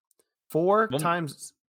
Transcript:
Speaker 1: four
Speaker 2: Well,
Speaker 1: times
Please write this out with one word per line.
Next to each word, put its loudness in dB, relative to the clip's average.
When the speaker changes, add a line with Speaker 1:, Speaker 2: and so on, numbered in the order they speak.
Speaker 1:
four 2
Speaker 2:
Well, 0
Speaker 1:
times -4